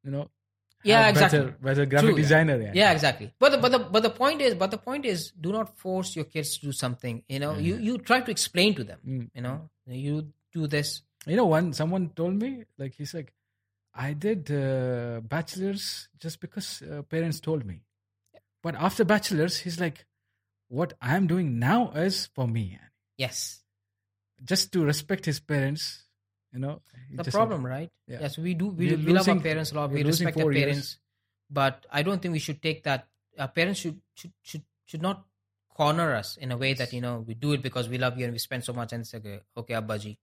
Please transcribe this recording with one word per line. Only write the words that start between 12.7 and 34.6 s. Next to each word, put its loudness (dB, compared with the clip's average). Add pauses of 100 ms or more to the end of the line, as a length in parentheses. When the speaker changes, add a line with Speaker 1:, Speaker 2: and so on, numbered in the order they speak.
Speaker 1:
like, -8
he's -10
like, -10 (600)
"I -6
did, -2
uh, -2
bachelor's -6 (120)
just -12
because, -10
uh, -10
parents -4
told -2
me." -10 (840)
But -6
after 2
bachelor's, 2
he's -8
like, -4 (640)
"What -4
I 2
am 2
doing 0
now 2
is -2 (100)
for -2
me." -4 (400)
Speaker 2:
Yes. -8 (800)
Speaker 1:
Just -2
to 2
respect 0
his -2
parents, -2 (480)
you -8
know. -6 (300)
he -14
Speaker 2:
The -6
Speaker 1:
just -4
Speaker 2:
problem, 2
Speaker 1:
said, -4
Speaker 2:
right? -8 (160)
Speaker 1:
yeah. -12
Speaker 2:
Yes, -6
we -2
do. -2
We, 0
Speaker 1:
We're 2
Speaker 2:
do, 0
we 4
love 4
our 4
Speaker 1:
losing, 0
Speaker 2:
parents -2
a -12
lot. -2
Speaker 1:
we're -2
Speaker 2:
We 0
Speaker 1:
losing 2
Speaker 2:
respect -2
our 2
Speaker 1:
four 4
years. 4
Speaker 2:
parents, -2 (520)
but 0
I 0
don't 0
think -2
we -2
should -6
take -2
that. -2 (300)
Our -6
parents 0
should, -8 (140)
should, -20 (100)
should, -14 (240)